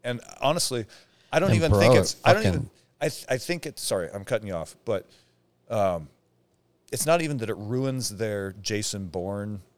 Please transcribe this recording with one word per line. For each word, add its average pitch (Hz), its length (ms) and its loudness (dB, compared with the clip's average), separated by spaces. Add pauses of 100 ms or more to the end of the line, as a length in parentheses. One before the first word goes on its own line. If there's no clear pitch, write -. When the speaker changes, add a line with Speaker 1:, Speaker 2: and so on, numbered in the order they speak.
Speaker 1:
And 123 160 -6 (220)
honestly, 131 460 0 (440)
I 143 80 2
don't 190 100 4
Speaker 2:
And - 80 6
Speaker 1:
even 160 140 4
Speaker 2:
bro, - 80 6
Speaker 1:
think 127 140 8
Speaker 2:
it 113 60 8
Speaker 1:
it's, - 160 0 (100)
I 170 80 8
don't 208 80 6
even, 101 120 2
Speaker 2:
fucking - 160 -4 (320)
Speaker 1:
I 151 80 0
th-, - 200 -10
I 131 80 0
think 170 300 -6
it's, - 160 -10
sorry, 90 280 -2
I'm 98 140 -10
cutting 110 220 -2
you 95 80 -4
off, 82 280 -8
but, 101 240 -4 (640)
um, 92 400 0 (840)
it's - 140 -4
not 165 160 2
even 147 160 -4
that 113 120 -4
it 107 60 -4
ruins 123 540 -4
their 101 420 -4 (100)
Jason 104 460 -4
Bourne 98 540 -8 (160)